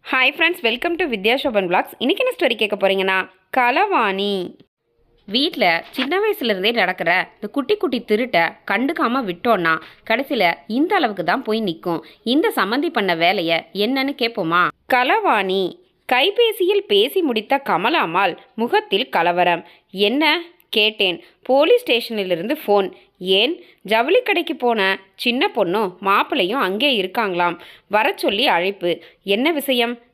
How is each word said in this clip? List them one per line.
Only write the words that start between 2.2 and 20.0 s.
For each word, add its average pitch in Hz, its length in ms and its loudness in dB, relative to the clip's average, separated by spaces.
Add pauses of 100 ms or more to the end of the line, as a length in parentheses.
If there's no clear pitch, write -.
என்ன 508 140 -2
ஸ்டோரி 262 160 0
கேட்க 208 220 -2
போறீங்கன்னா, 190 520 0 (280)
களவாணி. 233 1000 0 (720)
வீட்ல 202 640 0
சின்ன 277 280 -2
வயசுல 415 260 -2
இருந்தே 202 260 0
நடக்கிற 180 640 0
இந்த - 120 -12
குட்டி 277 300 -2
குட்டி 269 240 -2
திருட்டை 208 520 0 (180)
கண்டுக்காம 277 540 0
விட்டோம்னா, 175 560 0 (300)
கடைசியில 226 440 0 (120)
இந்த 302 300 0
அளவுக்கு 214 280 -2
தான் 226 180 0
போய் 220 200 -2
நிக்கும். 170 380 -4 (220)
இந்த 302 340 2
சம்மந்தி 247 320 0
பண்ண 196 260 0
வேலைய 165 580 0
என்னன்னு 262 460 -2
கேட்போமா? 175 500 0 (260)
களவாணி. 247 800 2 (400)
கைபேசியில் 403 720 2
பேசி 277 360 2
முடித்த 262 420 -2
கமலாம்மாள் 196 720 0 (180)
முகத்தில் 247 540 -2
கலவரம். 175 580 2 (240)
"என்ன?" 285 520 2 (260)